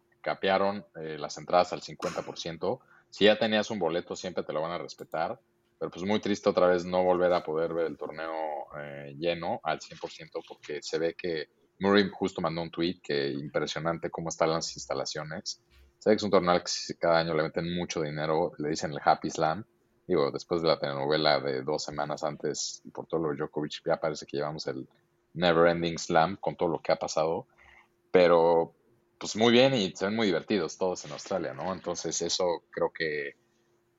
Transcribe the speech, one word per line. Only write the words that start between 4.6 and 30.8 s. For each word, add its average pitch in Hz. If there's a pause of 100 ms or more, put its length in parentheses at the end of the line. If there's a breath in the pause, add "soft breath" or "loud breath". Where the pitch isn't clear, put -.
van 85
a 85
respetar. 80 (400)
Pero, 80
pues, 87
muy 104
triste 101
otra 90
vez 90
no 90
volver 90
a 87
poder 82
ver 82
el 73
torneo, 80 (440)
eh, 71
lleno 85
al 76
cien -
por 82
ciento, 82
porque -
se -
ve 82
que 80 (300)
Murray 98
justo -
mandó 82
un 82
tweet 87
que 71
impresionante 78
cómo 82
están 82
las 82
instalaciones. 76 (380)
Se 107
ve 107
que -
es 107
un 98
torneo 87
al 87
que -
sí, -
cada 82
año 82
le 78
meten 85
mucho 87
dinero, 78
le 76
dicen 80
el 69
Happy 80
Slam. 80 (420)
Digo, 73
después 85
de 82
la 73
telenovela 73
de 65
dos 76
semanas 73
antes, 76 (120)
por -
todo 80
lo 78
de 71
Djokovic, 76
ya 82
parece 76
que -
llevamos 76
el - (460)
Never 85
Ending 85
Slam 85
con 80
todo 87
lo 76
que -
ha -
pasado. 82 (600 soft breath)
Pero, 85 (440)
pues, -
muy 117
bien 131
y 95
se -
ven 107
muy 113
divertidos 85
todos 92